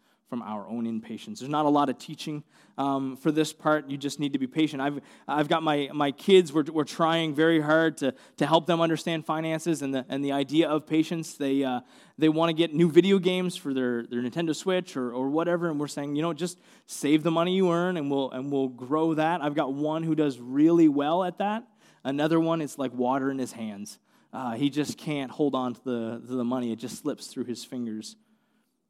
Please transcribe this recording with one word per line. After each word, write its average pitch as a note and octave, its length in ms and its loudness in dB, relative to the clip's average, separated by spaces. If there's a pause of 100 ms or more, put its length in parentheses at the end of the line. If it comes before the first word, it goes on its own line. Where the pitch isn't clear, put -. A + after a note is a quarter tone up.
(280)
from A#2+ 140 -8
our G#2 240 -10
own A#2 220 -6
impatience. A2 500 -10
There's B2 100 -10
not D3+ 180 2
a - 20 4
lot C#3+ 200 4
of B2 100 -4
teaching, D3+ 440 -12 (360)
um, C3+ 380 -2
for D#3+ 140 0
this D3+ 220 2
part. D3+ 360 0
You C#3 80 -6
just C#3 220 -6
need C#3+ 140 -2
to C#3 80 0
be C3 80 -2
patient. D3 340 -2
I've, C#3+ 180 -4 (280)
I've D3 180 0
got D#3+ 160 2
my, D3 320 0
my C#3+ 160 0
kids, F#3 420 6
we're, D3+ 120 2
we're D#3 180 -2
trying E3 500 0
very D#3+ 280 4
hard D#3 380 2
to, C3 140 0 (260)
to D3+ 60 0
help D#3+ 220 4
them E3+ 140 2
understand E3 440 -2
finances D#3+ 580 -2
and C3+ 120 -2
the, C3 140 -4
and C#3 160 -4
the C#3 80 0
idea C#3+ 360 2
of D3+ 160 0
patience. D#3 500 -2
They, C#3 280 0
uh, C3 200 -2 (360)
they D#3 100 4
wanna E3 260 2
get D#3+ 200 0
new E3+ 160 4
video F#3 300 6
games F3+ 340 0
for - 180 -6
their, B2 320 0
their A#2+ 160 -6
Nintendo D#3 320 -2
Switch F3+ 440 -2
or, B2 160 -4
or C3 160 -2
whatever, E3+ 420 0
and D3+ 80 -2
we're D3 80 -4
saying, C#3+ 300 -6
you D3+ 60 0
know, E3+ 100 0
"Just E3 260 -8 (280)
save D3 360 2
the E3 80 2
money E3+ 240 2
you F#3 160 4
earn, F3 260 0
and C#3+ 140 -4
we'll, C#3 220 -2
and C3+ 180 -6
we'll C3+ 160 0
grow C3+ 480 -2
that." D#3 280 0
I've D3 120 -2
got C#3 200 -2
one D3+ 280 -2
who D#3+ 140 0
does C#3+ 240 0
really D#3 480 6
well D3 340 2
at F3+ 160 -4
that. G#3 300 -4 (340)
Another D3+ 380 2
one, E3 200 2
it's D3 180 -6
like C3 140 -4
water B2+ 380 0
in C3+ 80 -4
his B2 140 -4
hands. G#2+ 480 -12 (320)
Uh, B2 220 -6
he C#3 160 0
just C3+ 280 -4
can't C#3+ 320 -6
hold C#3+ 240 0
on B2+ 200 -2
to - 100 -18
the, A#2 420 -6
to B2 80 -8
the B2 100 -2
money. B2 280 -2
It A2 80 -6
just A2+ 180 -10
slips - 300 -6
through C3 160 -6
his A#2+ 200 -8
fingers. A2+ 520 -10 (720)